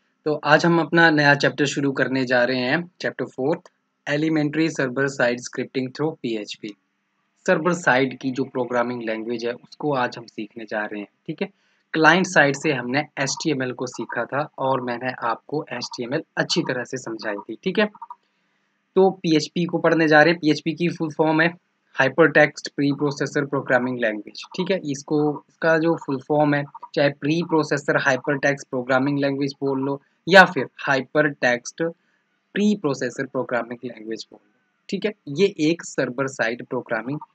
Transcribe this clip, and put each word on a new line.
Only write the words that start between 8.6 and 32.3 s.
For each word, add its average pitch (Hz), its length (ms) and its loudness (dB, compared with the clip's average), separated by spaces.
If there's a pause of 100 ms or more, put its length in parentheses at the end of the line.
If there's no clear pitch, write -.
लैंग्वेज 113 440 -6
है, 117 60 -2
उसको 143 420 -6
आज 123 240 -2
हम 117 80 -16
सीखने 110 380 -14
जा 107 200 -6
रहे 104 160 -10
हैं, 104 80 -12 (180)
ठीक 160 160 -8
है। 202 60 -4 (460)
क्लाइंट 165 320 6
साइड 143 300 4
से 156 160 -2
हमने 127 340 -2 (120)
एचटीएमएल 135 540 -4
को 123 160 -8
सीखा - 360 -8
था 143 240 -4 (100)
और 131 240 -2
मैंने 123 300 -6 (140)
आपको 143 460 -6
एचटीएमएल 123 500 -6 (140)
अच्छी - 260 0
तरह 127 220 -4
से 123 140 -10
समझाई 110 400 -8
थी, 110 260 -12
ठीक 190 140 -2
है। 208 120 2 (1080)
तो 190 160 6
पीएचपी 165 520 0
को 170 140 -4
पढ़ने 160 300 4
जा 151 140 8
रहे 165 100 6
हैं। 175 80 -2
पीएचपी 151 340 0
की 170 140 0
फुल 156 300 -4
फॉर्म 156 240 4
है 175 120 2 (420)
Hypertext 147 760 4
Preprocessor 143 720 -2
Programming 127 520 0
Language, 110 460 -4 (140)
ठीक 180 140 -4
है। 190 80 2 (120)
इसको, 143 260 -4 (320)
इसका 165 300 0
जो 165 180 2
full 139 220 -6 (100)
form 147 260 4
है, 143 80 0 (320)
चाहे 143 140 4 (120)
प्री 160 220 0
प्रोसेसर 151 540 0
hypertext 139 720 0
programming 131 500 0
language 139 420 -2
बोल 139 200 -2
लो 139 200 -4 (260)
या 185 180 10
फिर 175 220 -2 (220)
Hypertext 135 920 0 (720)